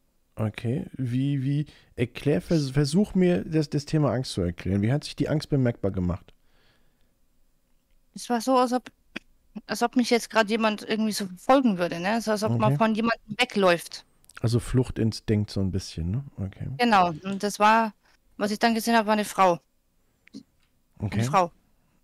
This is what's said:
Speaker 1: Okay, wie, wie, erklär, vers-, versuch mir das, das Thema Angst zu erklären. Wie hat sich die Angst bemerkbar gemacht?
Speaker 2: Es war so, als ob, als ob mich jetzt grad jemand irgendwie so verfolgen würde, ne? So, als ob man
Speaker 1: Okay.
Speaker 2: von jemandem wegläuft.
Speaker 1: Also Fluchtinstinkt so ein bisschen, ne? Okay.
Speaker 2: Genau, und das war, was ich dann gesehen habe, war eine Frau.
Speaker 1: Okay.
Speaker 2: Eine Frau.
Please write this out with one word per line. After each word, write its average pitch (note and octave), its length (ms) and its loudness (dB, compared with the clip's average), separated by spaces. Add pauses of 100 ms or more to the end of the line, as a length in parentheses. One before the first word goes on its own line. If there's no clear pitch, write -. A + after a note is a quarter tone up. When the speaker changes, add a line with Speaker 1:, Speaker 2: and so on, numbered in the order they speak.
(360)
Speaker 1:
Okay, A#2 500 -4 (100)
wie, C3 460 -2
wie, C#3+ 240 -2 (300)
erklär, C#3+ 440 -2
vers-, D3+ 300 0
versuch D3 460 0
mir F3+ 280 2
das, D#3 240 -2
das D3 160 -4
Thema D3 280 0
Angst B2+ 200 -4
zu G2 100 -2
erklären. F#2 400 -2
Wie A2 100 2
hat D3 120 -2
sich - 120 -14
die - 120 -2
Angst D3 220 -2
bemerkbar A#2+ 400 0
gemacht? F2+ 420 -4 (1800)
Speaker 2:
Es - 160 -10
war A#3+ 100 0
so, B3+ 180 2
als B3 140 2
ob, B3 180 -4 (760)
als G#3+ 160 -4
ob A#3+ 140 0
mich B3 140 2
jetzt - 200 0
grad G#3+ 200 2
jemand A3 320 0
irgendwie A3 300 -2
so G3 140 -6
verfolgen A3 520 2
würde, E3+ 220 -2
ne? G#3 200 -2
So, A3 100 -4
als G#3+ 140 -2
ob A#2+ 140 0
man G#3+ 140 2
Speaker 1:
Okay. C#3+ 40 0
Speaker 2:
von A3 180 2
jemandem A3 440 -4
wegläuft. F#3+ 680 2 (340)
Speaker 1:
Also A2+ 200 2
Fluchtinstinkt A2 880 0
so G2+ 100 -4
ein F#2+ 100 0
bisschen, F2 400 -6
ne? B2+ 140 -4 (120)
Okay. G2 320 -8 (100)
Speaker 2:
Genau, G3+ 320 4 (120)
und F#3+ 200 -6
das G3+ 160 -6
war, A3 360 4 (420)
was G3+ 140 -2
ich G#3 80 -4
dann A#3 160 2
gesehen A3+ 220 2
habe, A3 100 4
war G#3+ 80 2
eine G#3 100 0
Frau. F#3 360 2 (1400)
Speaker 1:
Okay. G#2+ 160 -6
Speaker 2:
Eine G#2+ 100 0
Frau. E3+ 280 2 (520)